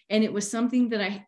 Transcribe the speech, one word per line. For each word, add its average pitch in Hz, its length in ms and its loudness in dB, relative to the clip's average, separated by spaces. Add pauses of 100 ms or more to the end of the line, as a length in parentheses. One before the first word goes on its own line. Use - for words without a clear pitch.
(100)
And 214 120 4
it 214 80 2
was 202 200 -4
something 240 400 2
that 220 100 0
I, 196 280 -4